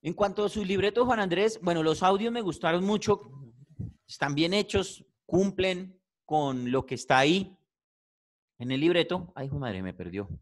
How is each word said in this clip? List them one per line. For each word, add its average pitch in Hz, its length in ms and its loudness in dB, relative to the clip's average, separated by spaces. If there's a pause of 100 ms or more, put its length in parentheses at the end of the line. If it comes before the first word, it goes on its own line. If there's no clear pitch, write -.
En 165 120 -4
cuanto 202 300 0
a 202 60 0
su 208 160 -6
libreto, 202 400 2
Juan 233 160 0
Andrés, 196 400 0
bueno, 170 200 0
los 156 220 2
audios 208 300 2
me 240 80 -4
gustaron 175 420 0
mucho, 202 380 2 (840)
están 143 300 -4
bien 165 180 0
hechos, 202 520 -2 (200)
cumplen 185 720 0 (280)
con 135 440 -2
lo 127 160 0
que 127 100 -6
está 131 240 2
ahí 175 380 2 (1000)
en 123 120 -6
el 135 100 -2
libreto. 170 560 2
Ay, 139 80 -8
hijo 139 100 -8
de 143 60 -6
madre, 101 200 -4
me 92 120 -6
perdió. 92 340 -8 (140)